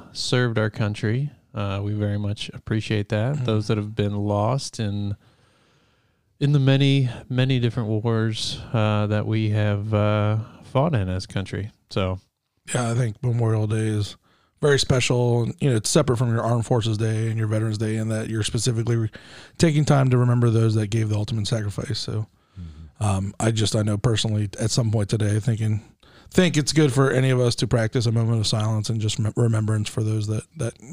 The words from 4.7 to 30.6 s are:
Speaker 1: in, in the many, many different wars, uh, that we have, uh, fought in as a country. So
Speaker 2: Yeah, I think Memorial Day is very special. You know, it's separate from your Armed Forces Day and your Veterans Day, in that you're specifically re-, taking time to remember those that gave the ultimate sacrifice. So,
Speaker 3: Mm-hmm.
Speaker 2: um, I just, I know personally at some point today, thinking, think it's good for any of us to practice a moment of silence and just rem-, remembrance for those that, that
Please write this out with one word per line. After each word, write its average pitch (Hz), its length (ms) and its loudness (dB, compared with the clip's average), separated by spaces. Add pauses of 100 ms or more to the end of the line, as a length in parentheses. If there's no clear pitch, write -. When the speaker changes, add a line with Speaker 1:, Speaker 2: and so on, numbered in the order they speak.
Speaker 1:
in, 101 360 -4 (1200)
in 143 140 2
the 147 60 4
many, 135 500 4 (200)
many 127 300 2
different 117 300 0
wars, 110 720 -2 (140)
uh, 107 340 2
that 104 180 0
we 110 240 0
have, 104 440 0
uh, 104 440 2 (260)
fought 147 320 0
in 95 140 0
as 92 160 -4
a - 20 -14
country. 98 440 -8 (180)
So 95 300 -2 (540)
Speaker 2:
Yeah, 123 180 -2
I - 20 -2
think 117 300 -2
Memorial 113 440 0
Day 110 200 -2
is 104 280 -2 (460)
very 143 180 4
special. 120 680 2 (120)
You 143 120 2
know, 120 60 2
it's 107 120 -2
separate 139 280 2
from 120 140 0
your 113 120 0
Armed 113 220 0
Forces 113 320 0
Day 110 320 -2
and 110 80 -4
your 110 100 0
Veterans 110 300 0
Day, 110 200 -2
in 110 120 -2
that 110 200 -4
you're 110 140 -2
specifically 117 520 0
re-, 113 140 0 (480)
taking 156 280 4
time 135 240 4
to 123 80 4
remember 123 320 4
those 113 260 4
that 107 120 0
gave 110 220 0
the 107 60 0
ultimate 104 320 -2
sacrifice. 107 520 -4
So, - 280 -6 (320)
Speaker 3:
Mm-hmm. 80 440 -12
Speaker 2:
um, 98 360 -2
I 113 120 2
just, 110 240 0
I 110 80 2
know 104 160 0
personally 107 500 0 (100)
at 113 120 -2
some 117 200 0
point 107 180 0
today, 107 300 0
thinking, 107 440 0 (480)
think 170 260 4
it's 139 160 0
good 147 180 4
for 135 200 4
any 131 180 2
of 127 100 2
us 120 180 2
to 123 100 -2
practice 117 400 0
a 117 40 2
moment 113 280 0
of 104 80 -2
silence 110 420 -2
and 113 100 -2
just 107 200 -2
rem-, 104 160 -2
remembrance 110 520 0
for - 160 -6
those 107 220 -2
that, 110 160 -4 (160)
that 117 160 -6 (200)